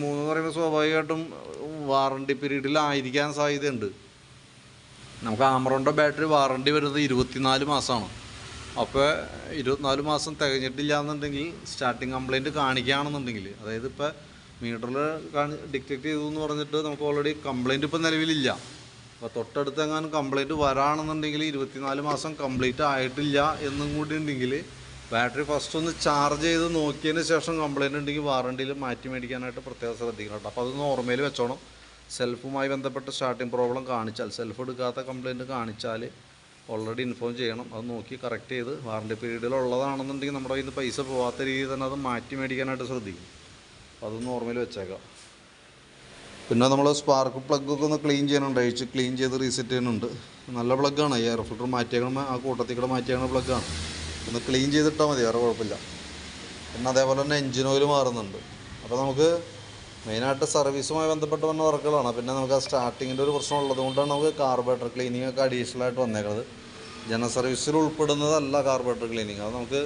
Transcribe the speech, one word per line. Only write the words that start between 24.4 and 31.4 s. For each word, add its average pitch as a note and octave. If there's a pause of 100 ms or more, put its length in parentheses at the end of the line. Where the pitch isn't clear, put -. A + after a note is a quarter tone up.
ബാറ്ററി A#2+
ഫസ്റ്റ് C#3+
ഒന്ന് E3 (140)
ചാർജ് D3
ചെയ്ത് E3 (120)
നോക്കിയതിന് D#3
ശേഷം D#3+ (120)
കംപ്ലയിൻറ്റ് C#3
ഉണ്ടെങ്കിൽ D3
വാറണ്ടിയിൽ C3 (120)
മാറ്റി B2
മേടിക്കാനായിട്ട് B2+
പ്രത്യേകം A#2
ശ്രദ്ധിക്കണം G#2
കേട്ടോ. G#2
അപ്പോൾ B2
അതൊന്ന് C#3
ഓർമ്മയിൽ B2
വെച്ചോണം. B2+ (580)